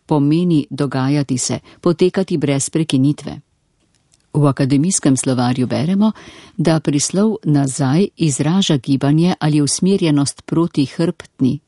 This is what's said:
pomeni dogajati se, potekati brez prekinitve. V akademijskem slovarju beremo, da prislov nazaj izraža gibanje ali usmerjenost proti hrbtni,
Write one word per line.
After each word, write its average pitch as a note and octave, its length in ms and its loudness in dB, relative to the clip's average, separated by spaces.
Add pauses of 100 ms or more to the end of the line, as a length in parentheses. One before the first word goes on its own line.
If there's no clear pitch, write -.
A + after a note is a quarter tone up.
pomeni D#3 640 2
dogajati C3+ 680 -2
se, B2 220 -4 (220)
potekati F3+ 560 0
brez C#3 320 -2
prekinitve. D3 720 -2 (920)
V D3 140 2
akademijskem C#3 680 0
slovarju B2 500 0
beremo, F3+ 440 0 (460)
da D#3+ 220 2
prislov F3 640 0
nazaj C#3+ 640 0 (100)
izraža D#3+ 600 2
gibanje C#3+ 640 2
ali D3+ 220 2
usmerjenost D#3 840 0
proti E3 400 0
hrbtni, D3 840 -4